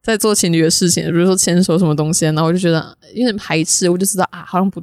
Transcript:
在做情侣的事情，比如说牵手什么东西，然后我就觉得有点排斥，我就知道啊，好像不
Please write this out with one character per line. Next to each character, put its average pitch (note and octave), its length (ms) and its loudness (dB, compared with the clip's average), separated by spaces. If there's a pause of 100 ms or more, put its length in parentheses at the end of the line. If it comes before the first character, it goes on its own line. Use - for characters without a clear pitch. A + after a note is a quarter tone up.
在 A3 120 0
做 G#3+ 200 0
情 F3 180 0
侣 E3 80 2
的 D#3+ 80 4
事 E3+ 180 0
情， E3+ 180 0
比 D#3+ 60 -4
如 E3+ 140 2
说 F#3+ 100 4
牵 F3 280 2
手 E3 160 2
什 F#3+ 60 2
么 D3+ 100 2
东 D#3 180 -2
西， E3+ 120 0
然 D#3 120 0
后 D#3+ 80 2
我 E3 80 0
就 F3+ 60 0
觉 F3+ 100 0
得 D#3+ 260 -2 (200)
有 A#3+ 100 0
点 A3+ 120 -2
排 D#3+ 260 -2
斥， F3+ 260 0
我 F3 80 2
就 F#3 80 0
知 F#3+ 140 -4
道 F#3 100 0
啊， F3 160 -18
好 F3+ 140 -2
像 G3 100 2
不 E3+ 140 -12